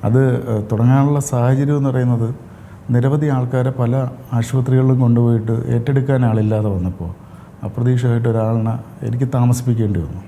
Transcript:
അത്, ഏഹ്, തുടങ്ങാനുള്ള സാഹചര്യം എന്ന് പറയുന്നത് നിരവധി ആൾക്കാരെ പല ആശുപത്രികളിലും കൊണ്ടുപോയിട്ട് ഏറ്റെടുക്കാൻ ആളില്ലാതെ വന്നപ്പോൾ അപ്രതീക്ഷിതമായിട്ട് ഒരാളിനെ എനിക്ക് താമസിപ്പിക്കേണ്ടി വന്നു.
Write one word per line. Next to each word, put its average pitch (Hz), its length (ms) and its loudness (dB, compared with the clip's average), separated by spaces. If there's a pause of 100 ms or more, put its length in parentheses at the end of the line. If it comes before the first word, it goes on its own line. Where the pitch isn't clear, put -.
അത്, 123 320 4
ഏഹ്, 113 360 -2
തുടങ്ങാനുള്ള 139 480 2
സാഹചര്യം 135 560 0
എന്ന് 139 140 0
പറയുന്നത് 123 440 0 (560)
നിരവധി 135 360 2
ആൾക്കാരെ 127 440 0
പല 127 380 -2 (240)
ആശുപത്രികളിലും 127 680 2
കൊണ്ടുപോയിട്ട് 117 520 2
ഏറ്റെടുക്കാൻ 123 720 0
ആളില്ലാതെ 107 420 0
വന്നപ്പോൾ 90 580 -6 (380)
അപ്രതീക്ഷിതമായിട്ട് 120 640 0
ഒരാളിനെ 113 760 -2
എനിക്ക് 120 280 -2
താമസിപ്പിക്കേണ്ടി 120 680 0
വന്നു. 80 280 -8